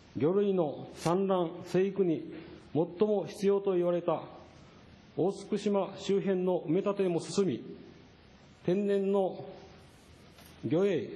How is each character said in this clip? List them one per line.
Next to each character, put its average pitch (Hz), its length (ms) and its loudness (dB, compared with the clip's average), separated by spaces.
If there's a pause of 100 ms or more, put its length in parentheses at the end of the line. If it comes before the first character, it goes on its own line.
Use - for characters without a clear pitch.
(160)
魚 160 180 2
類 202 200 2
の 156 420 -2
産 190 320 0
卵、 180 220 0 (160)
生 185 200 2
育 196 180 0
に 160 280 -2 (420)
最 160 100 2 (220)
も 196 220 0
必 - 180 -4
要 196 140 4
と 196 140 0
言 175 120 2
わ 175 60 2
れ 175 100 0
た 165 200 0 (920)
大 165 160 2
福 - 260 -4
島 196 400 0
周 196 220 0
辺 185 240 2
の 180 220 2
埋 147 60 0
め 185 100 4
立 202 140 0
て 190 120 2
も 165 120 0
進 - 260 0
み、 131 160 -2 (1040)
天 196 220 2
然 196 260 2
の 190 320 0 (1200)
魚 143 160 2
影、 180 360 0